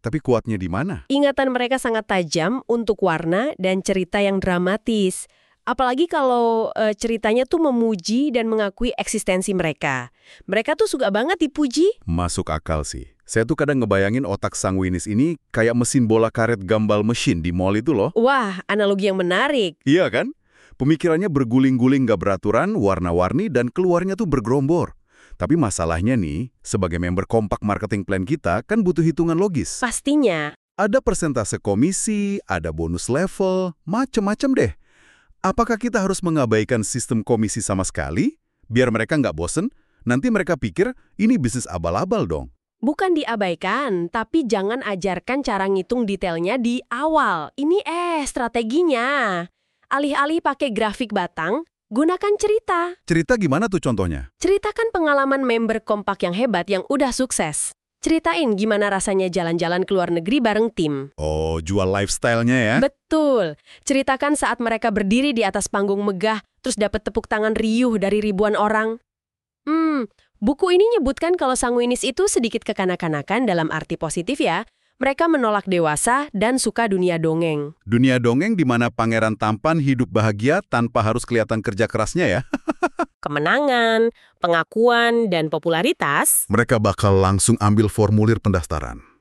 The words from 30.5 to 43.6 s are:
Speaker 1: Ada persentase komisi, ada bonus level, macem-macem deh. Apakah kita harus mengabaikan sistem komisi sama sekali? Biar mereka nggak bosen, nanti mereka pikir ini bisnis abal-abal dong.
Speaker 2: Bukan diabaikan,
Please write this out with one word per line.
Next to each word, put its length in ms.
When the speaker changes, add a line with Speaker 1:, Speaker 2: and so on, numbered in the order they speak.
Speaker 1:
Ada 240
persentase 560
komisi, 880
ada 240
bonus 400
level, 720
macem-macem 720
deh. 160
Apakah 400
kita 240
harus 160
mengabaikan 640
sistem 400
komisi 400
sama 160
sekali? 560
Biar 240
mereka 240
nggak 160
bosen, 400
nanti 240
mereka 240
pikir 400
ini 240
bisnis 240
abal-abal 640
dong. 180
Speaker 2:
Bukan 320
diabaikan, 960